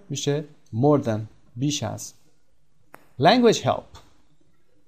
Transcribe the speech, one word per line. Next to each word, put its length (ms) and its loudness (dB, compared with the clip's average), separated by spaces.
می‌شه 360 -4
more 300 2
than، 160 -4
بیش 260 -4
از. 320 -10
Language 360 6
help. 420 -4